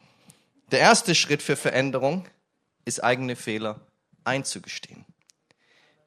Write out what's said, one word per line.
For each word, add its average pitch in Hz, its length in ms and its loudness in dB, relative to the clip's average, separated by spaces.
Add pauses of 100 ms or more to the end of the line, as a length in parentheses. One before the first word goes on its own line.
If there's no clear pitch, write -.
(720)
der - 80 4
erste 180 360 6
Schritt - 260 0
für 143 140 -2
Veränderung 135 720 -2 (580)
ist, - 180 -6
eigene 127 320 0
Fehler 110 460 -6 (420)
einzugestehen. - 840 -8 (1000)